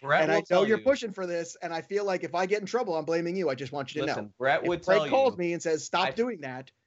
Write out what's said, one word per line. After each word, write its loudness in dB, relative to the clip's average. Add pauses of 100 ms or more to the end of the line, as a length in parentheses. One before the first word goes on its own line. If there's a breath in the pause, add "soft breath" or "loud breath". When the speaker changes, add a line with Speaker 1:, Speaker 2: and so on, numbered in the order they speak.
Speaker 1:
Brett 4
Speaker 2:
And 2
I 4
Speaker 1:
will 6
Speaker 2:
know -8
Speaker 1:
tell 4
Speaker 2:
you're 4
Speaker 1:
you. -6
Speaker 2:
pushing 2
for -6
this. -4
And -6
I -4
feel -2
like -2
if -6
I 2
get 0
in -10
trouble, -2
I'm -2
blaming 0
you. 0
I -2
just -10
want -8
you -2
to 0
Speaker 1:
Listen, -4
Speaker 2:
know. -18
Speaker 1:
Brett 2
Speaker 2:
If -2
Speaker 1:
would -2
Speaker 2:
Brett 4
Speaker 1:
tell -2
Speaker 2:
calls 4
Speaker 1:
you. -10
Speaker 2:
me 0
and -6
says, 0
"Stop 0
Speaker 1:
I, -6
Speaker 2:
doing -2
that," -10 (160)